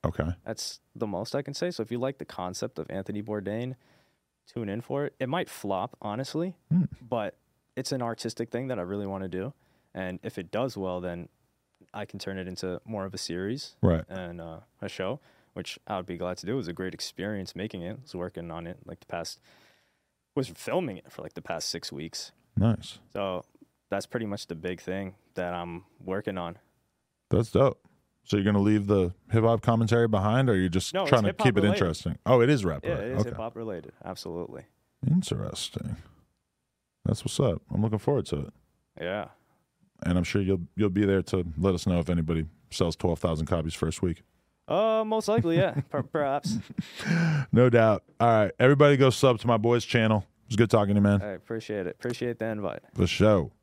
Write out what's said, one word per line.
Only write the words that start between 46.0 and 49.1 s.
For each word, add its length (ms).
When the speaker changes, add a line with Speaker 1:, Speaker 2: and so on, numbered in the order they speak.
Speaker 2:
perhaps. 540
Speaker 1:
No 180
doubt. 340
All 80
right. 300
Everybody 380
go 120
sub 300